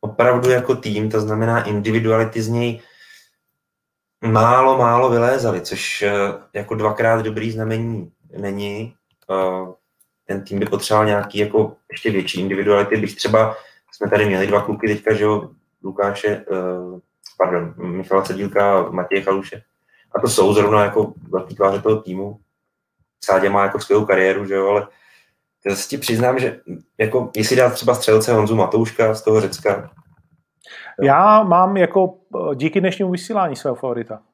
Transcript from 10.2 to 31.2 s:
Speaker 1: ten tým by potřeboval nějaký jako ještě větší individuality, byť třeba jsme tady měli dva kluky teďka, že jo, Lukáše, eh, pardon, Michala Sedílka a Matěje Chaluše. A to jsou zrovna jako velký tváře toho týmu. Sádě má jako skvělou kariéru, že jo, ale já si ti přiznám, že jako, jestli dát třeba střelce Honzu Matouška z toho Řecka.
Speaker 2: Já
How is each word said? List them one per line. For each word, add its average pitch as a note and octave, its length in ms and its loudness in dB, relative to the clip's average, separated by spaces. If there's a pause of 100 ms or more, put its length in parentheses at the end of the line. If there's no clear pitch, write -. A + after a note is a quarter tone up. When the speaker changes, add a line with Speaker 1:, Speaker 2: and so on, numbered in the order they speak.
Speaker 1:
ten G2 180 -6
tým G2 140 -6
by G2+ 80 -2
potřeboval G#2+ 400 0
nějaký G#2 320 -2
jako G#2+ 380 0 (140)
ještě - 200 -6
větší F#2 300 -4
individuality, G2+ 560 0
byť G#2 200 -4
třeba A2 400 0 (360)
jsme G2 180 -4
tady G#2 160 2
měli F#2+ 200 0
dva G2+ 160 2
kluky G#2+ 260 -6
teďka, G#2+ 260 0
že G#2 100 -2
jo, G#2 260 0 (320)
Lukáše, G2+ 460 -4
eh, F2+ 720 -6 (380)
pardon, F2 380 -2
Michala F#2 480 -2
Sedílka G2+ 540 0
a F#2 120 -2
Matěje F#2 320 -4
Chaluše. G2 400 -4 (540)
A - 40 -2
to B2 80 0
jsou G#2 260 4
zrovna G#2 300 4
jako G#2 280 -2 (180)
velký F#2 240 -6
tváře G2+ 280 0
toho A2 200 2
týmu. G2 360 -10 (840)
Sádě G2 260 4
má G2+ 120 2
jako G2 180 -2
skvělou G#2 260 2
kariéru, F#2+ 380 2
že G2 100 -6
jo, G2 140 2
ale G2+ 180 2 (800)
já G2 100 -2
si - 120 -10
ti - 100 -8
přiznám, B2 400 0
že B2 220 -4 (380)
jako, A2 380 0
jestli G#2+ 200 0
dát B2 160 4
třeba B2 220 0
střelce A2 380 2
Honzu G#2+ 240 2
Matouška A2 580 0
z G#2+ 80 -10
toho A2 180 4
Řecka. - 500 -4 (1120)
Speaker 2:
Já F#3 400 6